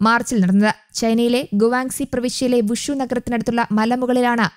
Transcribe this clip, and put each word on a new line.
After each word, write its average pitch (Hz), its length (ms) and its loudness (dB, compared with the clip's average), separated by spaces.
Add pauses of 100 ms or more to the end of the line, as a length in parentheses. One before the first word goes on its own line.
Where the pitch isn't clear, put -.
മാർച്ചിൽ 233 380 2
നടന്നത്. 196 340 4 (200)
ചൈനയിലെ 233 460 0 (140)
ഗുവാങ്സി 247 580 0
പ്രവിശ്യയിലെ 247 480 0
വുഷു 226 320 -2
നഗരത്തിനടുത്തുള്ള 240 800 -2
മലമുകളിലാണ് 240 760 0 (100)